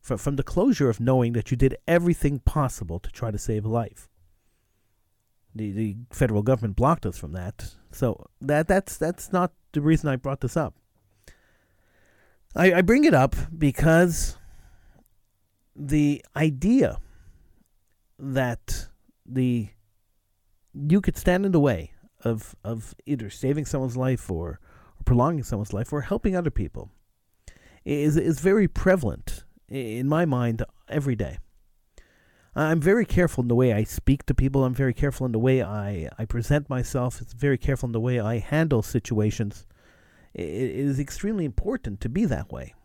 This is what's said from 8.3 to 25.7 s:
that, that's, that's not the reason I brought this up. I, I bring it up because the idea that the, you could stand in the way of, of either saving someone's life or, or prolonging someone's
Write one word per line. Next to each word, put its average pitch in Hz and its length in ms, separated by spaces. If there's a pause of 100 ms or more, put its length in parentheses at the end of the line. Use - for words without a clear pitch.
that, 147 280
that's, 190 300
that's - 340
not 180 180 (220)
the 151 80
reason 151 280
I 135 60
brought 135 280
this 127 140
up. 151 180 (1800)
I, 185 200
I 185 80
bring 240 220
it 285 100
up 131 200 (220)
because 160 800 (1400)
the 147 500 (120)
idea 160 640 (1200)
that 131 680 (400)
the, 123 420 (1040)
you 151 260
could - 160
stand 185 300
in 190 60
the 165 80
way 120 320 (280)
of, 113 420
of 113 320 (120)
either 113 240
saving 143 340
someone's 131 320
life 127 340
or, - 300 (400)
or - 40
prolonging 135 380
someone's 104 300